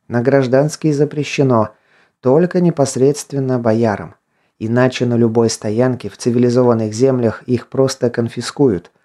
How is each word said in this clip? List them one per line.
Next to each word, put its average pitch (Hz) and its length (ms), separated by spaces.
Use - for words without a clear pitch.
На 117 140
гражданские 139 720
запрещено, 139 760
только 175 420
непосредственно 139 960
боярам. 110 560
Иначе 123 460
на 120 120
любой 117 340
стоянке 120 580
в - 80
цивилизованных 120 760
землях 123 480
их 123 260
просто 131 400
конфискуют. 120 840